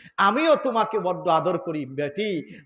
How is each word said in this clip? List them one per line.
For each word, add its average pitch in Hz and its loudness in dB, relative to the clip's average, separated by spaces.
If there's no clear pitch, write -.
আমিও 269 4
তোমাকে 220 0
বড্ড 175 -4
আদর 170 2
করি 156 -6
বেটি, 143 -6